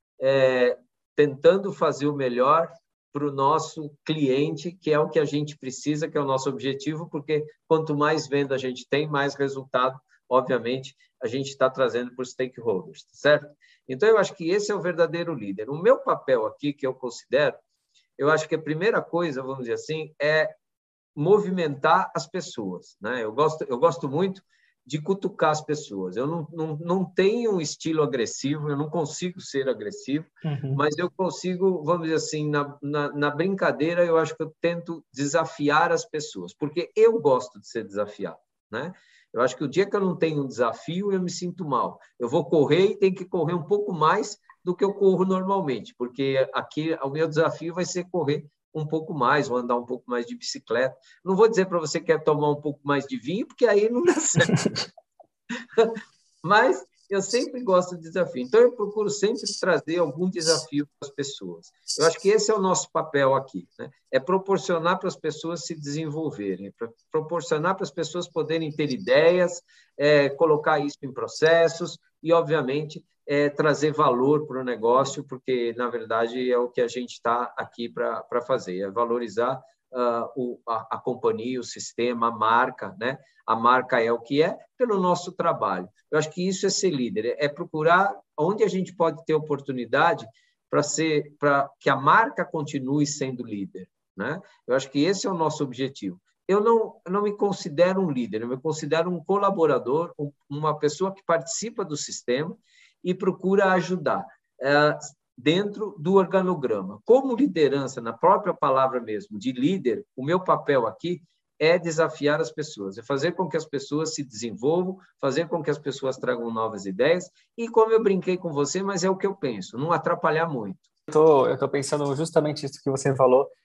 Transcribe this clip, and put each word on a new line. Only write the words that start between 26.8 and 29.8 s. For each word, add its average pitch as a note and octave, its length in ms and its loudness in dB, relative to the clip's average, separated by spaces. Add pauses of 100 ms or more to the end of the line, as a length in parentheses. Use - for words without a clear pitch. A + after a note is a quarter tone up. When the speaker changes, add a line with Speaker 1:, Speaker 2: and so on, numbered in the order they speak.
Speaker 1:
tenho G#3+ 500 0
um F3+ 60 0
estilo D#3 420 -2
agressivo, C#3 680 -2
eu C#3+ 80 -2
não D3+ 140 -4
consigo F3 500 -6
ser C3+ 280 -4
agressivo, A2 580 -6 (180)